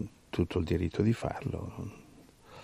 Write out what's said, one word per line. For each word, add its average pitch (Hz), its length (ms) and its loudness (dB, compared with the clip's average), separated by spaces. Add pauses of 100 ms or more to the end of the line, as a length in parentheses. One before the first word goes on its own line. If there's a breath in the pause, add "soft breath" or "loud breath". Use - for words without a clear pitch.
(300)
tutto 90 300 2
il 82 60 2
diritto 85 360 2
di 110 120 6
farlo. - 880 -6 (640 loud breath)